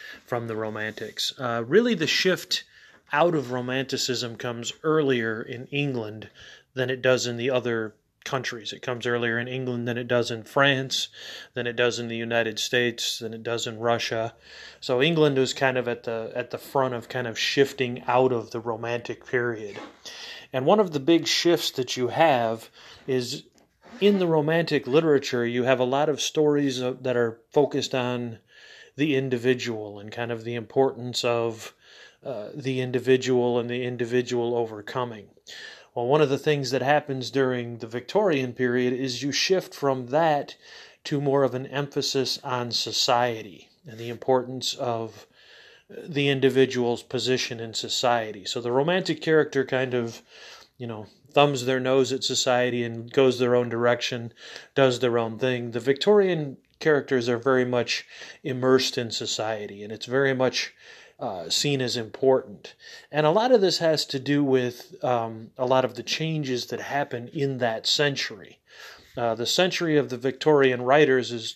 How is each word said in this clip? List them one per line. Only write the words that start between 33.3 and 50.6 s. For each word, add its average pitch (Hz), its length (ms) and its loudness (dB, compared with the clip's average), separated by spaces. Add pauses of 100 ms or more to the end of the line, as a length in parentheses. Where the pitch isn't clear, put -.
and 120 100 -2
the 123 160 -4
individual 120 720 -2
overcoming. 110 720 -6 (680)
Well, 120 100 -2
one 147 160 4
of 139 80 4
the 139 80 0
things 143 320 -2
that 123 140 0
happens 135 480 0
during 123 480 -2
the 113 80 -10
Victorian 127 680 0
period 123 400 0
is 123 300 -6
you 143 80 -2
shift - 420 0
from 131 360 -2
that 147 460 0 (500)
to 147 140 -2
more 139 220 2
of 127 140 2
an 131 100 -6
emphasis 139 800 -2
on 123 260 -4
society 113 1000 -2 (180)
and 110 100 -18
the 117 120 -10
importance 127 680 -2
of 117 500 -6 (640)
the 143 400 -2
individual's 127 720 4
position 120 580 -2
in 113 140 -10
society. 110 720 -2
So - 160 -6
the 120 100 -2
Romantic 160 480 2
character 151 460 2
kind 127 300 -2
of, 117 260 -4 (560)